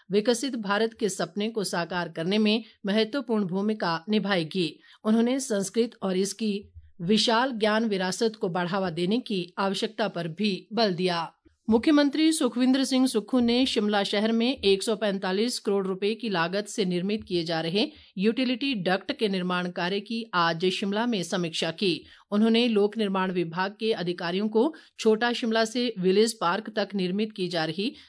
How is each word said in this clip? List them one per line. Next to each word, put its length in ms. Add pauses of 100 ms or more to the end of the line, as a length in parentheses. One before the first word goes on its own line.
(120)
विकसित 500
भारत 320
के 160
सपने 400
को 160
साकार 440
करने 280
में 260 (220)
महत्वपूर्ण 640
भूमिका 600
निभाएगी। 640 (300)
उन्होंने 380
संस्कृत 640
और 140
इसकी 520 (320)
विशाल 500
ज्ञान 340
विरासत 500
को 140
बढ़ावा 400
देने 300
की 180 (220)
आवश्यकता 480
पर 220
भी 440
बल 200
दिया। 280 (460)
मुख्यमंत्री 640
सुखविंदर 520
सिंह 240
सुक्खू 320
ने 260
शिमला 380
शहर 280
में 180
एक 340
सौ 120
पैंतालीस 640
करोड़ 280
रुपए 260
की 160
लागत 380
से 180
निर्मित 380
किए 200
जा 180
रहे 260 (300)
यूटिलिटी 560 (100)
डक्ट 280
के 180
निर्माण 420
कार्य 300
की 220 (120)
आज 340
शिमला 360
में 180
समीक्षा 500
की। 280 (300)
उन्होंने 360
लोक 300
निर्माण 340
विभाग 480
के 140
अधिकारियों 560
को 240 (260)
छोटा 340
शिमला 320
से 340
विलेज 400
पार्क 360
तक 200
निर्मित 360
की 160
जा 180
रही 260 (180)